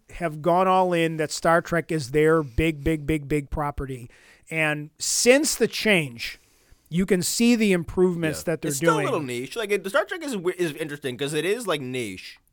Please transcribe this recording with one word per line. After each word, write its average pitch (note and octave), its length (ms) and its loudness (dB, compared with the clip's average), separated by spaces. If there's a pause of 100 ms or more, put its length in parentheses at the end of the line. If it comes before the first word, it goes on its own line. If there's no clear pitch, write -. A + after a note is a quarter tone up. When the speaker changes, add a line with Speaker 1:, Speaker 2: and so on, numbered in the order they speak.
(100)
Speaker 1:
have D#3 300 -6
gone F3+ 280 4
all F#3 240 4
in E3 240 0
that D3+ 160 -2
Star E3+ 280 4
Trek E3 300 -4
is D3 220 -4
their D#3 320 4
big, D3 400 -2
big, D#3 200 0
big, C#3+ 220 -2
big C#3+ 240 -4
property. C3+ 580 -6 (400)
And D3+ 420 -2 (100)
since - 560 4
the A3 100 2
change, D3+ 720 -2 (500)
you F3 180 0
can F3+ 160 2
see A#3 340 4
the G#3+ 160 4
improvements E3+ 680 0
Speaker 2:
Yeah. F3 100 -2
Speaker 1:
that D#3+ 100 -4
they're F3 60 -2
Speaker 2:
It's C#3+ 80 -2
still D#3+ 180 4
Speaker 1:
doing. - 140 0
Speaker 2:
a - 20 -2
little E3+ 160 -4
niche. B2 300 -8
Like, G#3+ 160 -2
it, G3 160 -2
Star C#4 160 2
Trek F#4 180 -8
is, C#4+ 120 -6
wi-, F3+ 220 -4
is F3 180 -2
interesting C#3+ 420 -8
'cause C#3+ 180 -4
it D3+ 100 -2
is, A3 220 -2
like, F3 140 -2
niche, B2 580 -8 (140)